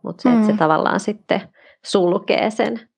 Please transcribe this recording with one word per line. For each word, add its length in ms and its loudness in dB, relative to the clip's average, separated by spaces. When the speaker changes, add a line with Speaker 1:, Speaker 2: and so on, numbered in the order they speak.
Speaker 1:
Mut 180 -12
se, 120 2
että 140 4
se 60 2
Speaker 2:
Mm. 60 -2
Speaker 1:
tavallaan 420 2
sitten 420 -4
sulkee 640 0
sen 300 -4